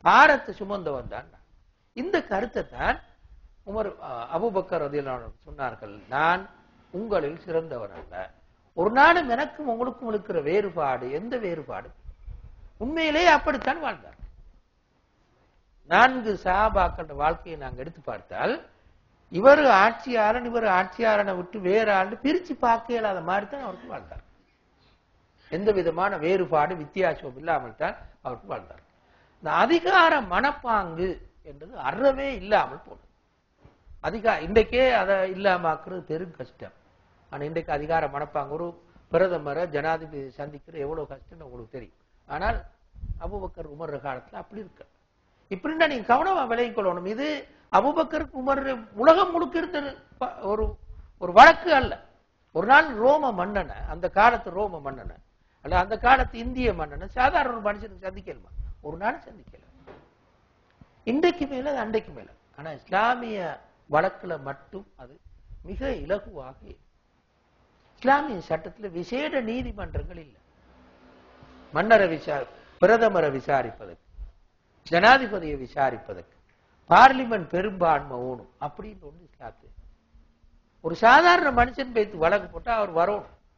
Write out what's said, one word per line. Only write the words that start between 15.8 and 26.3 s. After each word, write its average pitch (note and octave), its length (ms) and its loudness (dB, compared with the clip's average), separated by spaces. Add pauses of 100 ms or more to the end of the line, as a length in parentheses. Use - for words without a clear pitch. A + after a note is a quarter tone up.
நான்கு A#3 420 4 (120)
சஹாபாக்களோட F#3 720 0
வாழ்க்கையை D#3+ 460 -4
நாங்க B2+ 200 -14
எடுத்து D#3+ 200 -14
பார்த்தால், A#2+ 540 -6 (800)
இவர் C4+ 320 6 (100)
ஆட்சியாளன், A3+ 720 2
இவர் A#3 200 -4
ஆட்சியாளனை G3 720 0
விட்டு F3+ 240 -10
வேற G#3 340 2
ஆள்னு G3 280 -2
பிரிச்சு D#4 360 -2
பார்க்க A#3 340 0
இயலாத G#3+ 280 -2
மாதிரி F#3 260 -4
தான் C#4 160 -12
அவருக்கு A3 260 -14
வாழ்ந்தார். - 360 -16 (1300)
எந்த G3 220 0
விதமான F3+ 440 -2
வேறுபாடு E3 580 0